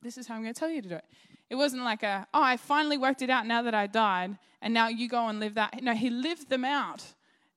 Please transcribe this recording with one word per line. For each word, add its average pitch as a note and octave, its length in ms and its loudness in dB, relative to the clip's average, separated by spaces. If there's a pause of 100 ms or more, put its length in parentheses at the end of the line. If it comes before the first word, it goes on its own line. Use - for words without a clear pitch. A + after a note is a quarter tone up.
this A#3+ 120 -12
is B3 120 -14
how A#3 80 -10
I'm A3 80 -8
gonna A3+ 100 -6
tell D#4+ 160 -4
you D#4 140 -6
to F#3 60 -12
do E3+ 60 -8
it." - 100 -12 (440)
It - 60 -6
wasn't C4 280 0
like A3+ 200 -2
a, G3 280 -2
"Oh, D4+ 120 4
I B3+ 140 4
finally D4 380 2
worked C4+ 280 2
it B3+ 80 2
out A#3+ 160 4
now A#3 160 2
that A#3 100 -2
I G#3 140 2
died, G3+ 500 0 (240)
and A#3 100 -2
now A3+ 160 6
you A#3 200 -4
go A#3 220 0
and G#3+ 100 -4
live G#3 160 -4
that." G#3+ 260 0
No, A#3+ 140 2
he A#3+ 160 0
lived D4 380 -4
them C4 140 0
out. B3+ 520 -4 (420)